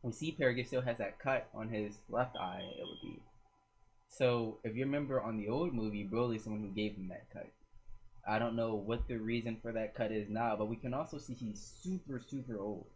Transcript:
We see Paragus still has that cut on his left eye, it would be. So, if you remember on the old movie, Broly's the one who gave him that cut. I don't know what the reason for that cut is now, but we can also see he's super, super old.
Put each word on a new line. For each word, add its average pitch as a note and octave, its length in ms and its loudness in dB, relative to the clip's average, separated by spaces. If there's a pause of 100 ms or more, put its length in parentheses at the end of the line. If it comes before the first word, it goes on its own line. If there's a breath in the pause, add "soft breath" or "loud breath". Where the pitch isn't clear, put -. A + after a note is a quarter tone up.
We A#2+ 100 -2
see D#3 260 -2
Paragus B2 280 4
still B2+ 160 2
has A#2+ 160 2
that G2+ 220 -2
cut C3+ 340 2
on A2 160 -4
his G#2+ 300 0 (100)
left A#2+ 260 0
eye, - 280 -4 (140)
it - 60 -6
would - 200 -10
be. - 180 -10 (880)
So, A#2+ 540 4
if A2 120 -2
you B2+ 80 2
remember C#3 380 2
on A2 160 0
the G#2 100 0
old C#3+ 280 2
movie, G#2 360 0
Broly's A2+ 340 2
the A2+ 40 -4
one G#2+ 120 -2
who G2+ 80 -4
gave G#2 260 0
him F#2 140 -6
that - 220 -10
cut. - 180 -10 (800)
I G#2+ 120 4
don't A2+ 160 2
know A2+ 180 2
what G#2+ 340 0
the A#2+ 100 -2
reason A2+ 440 0
for A#2 100 -4
that A2 220 0
cut A2 180 2
is G#2+ 160 0
now, A2 300 2
but G#2+ 100 2
we A2+ 80 0
can B2 180 -4
also D3+ 260 -2
see B2+ 160 -8
he's A2 260 -6 (220)
super, F3 360 -2
super B2 400 -4
old. G2+ 360 -2